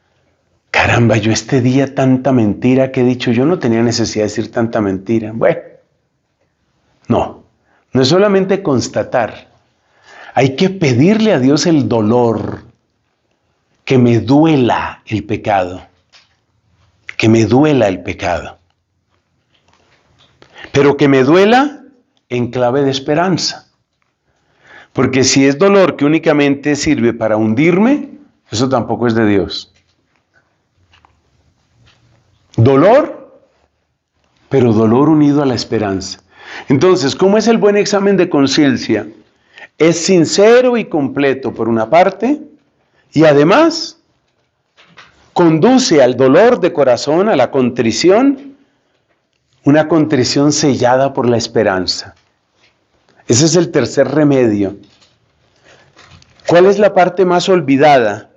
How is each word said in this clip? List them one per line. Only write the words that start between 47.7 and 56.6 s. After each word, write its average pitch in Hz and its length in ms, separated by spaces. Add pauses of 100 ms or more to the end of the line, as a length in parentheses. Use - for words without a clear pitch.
una 156 240
contrición 147 640
sellada 131 640
por 127 120
la 120 120
esperanza. 101 760 (1120)
Ese 123 180
es 156 120
el 170 140
tercer 135 380
remedio. 123 680 (1700)
¿Cuál 175 200